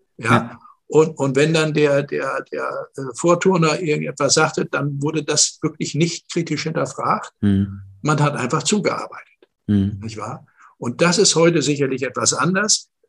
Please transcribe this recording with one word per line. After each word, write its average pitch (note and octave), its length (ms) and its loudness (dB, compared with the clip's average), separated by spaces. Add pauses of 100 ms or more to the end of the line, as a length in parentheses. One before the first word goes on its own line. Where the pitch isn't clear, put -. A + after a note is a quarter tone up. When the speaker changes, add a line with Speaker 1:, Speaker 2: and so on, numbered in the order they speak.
(180)
Speaker 1:
Ja. A2+ 120 -4
Speaker 2:
Ja. A#2 300 0 (280)
Speaker 1:
Und, D#3 320 4
und C3+ 180 0
wenn D#3 160 4
dann D#3 200 0
der, C#3+ 300 2
der, C3+ 480 -6
der, C#3 360 -8 (100)
äh, C#3 40 -8 (120)
Vorturner E3+ 640 2
irgendetwas D3+ 540 -2
sagte, D#3 320 2
dann C#3+ 360 -4
wurde D#3 220 -2
das D3+ 380 0
wirklich D#3+ 340 -4
nicht E3 340 -2
kritisch E3 340 -4
hinterfragt. C#3 760 -4
Speaker 2:
Mhm. G2 400 0 (220)
Speaker 1:
Man D3 180 2
hat D3 160 2
einfach B2+ 280 -2
zugearbeitet. - 840 -4 (200)
Speaker 2:
Mhm. G2 360 2
Speaker 1:
Nicht A2 140 -10
wahr? A2+ 280 -10 (340)
Und A#2+ 200 -6
das F3 200 4
ist - 160 4
heute E3 260 4
sicherlich C3+ 400 0
etwas A#2+ 320 -4
anders. F#3+ 560 -2 (200)